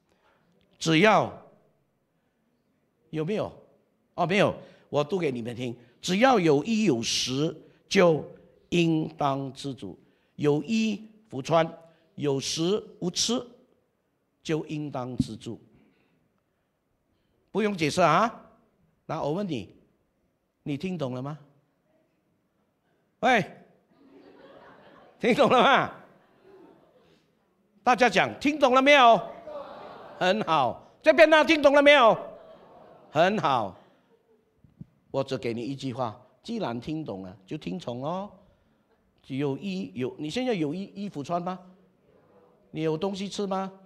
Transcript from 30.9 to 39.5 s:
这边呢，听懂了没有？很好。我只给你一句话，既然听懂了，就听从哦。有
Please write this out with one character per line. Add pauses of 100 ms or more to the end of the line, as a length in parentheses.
这
边
呢，
听
懂
了
没
有？ (920)
很
好。 (1300)
我
只
给
你
一
句
话， (200)
既
然
听
懂
了，
就
听
从
哦。 (960)
有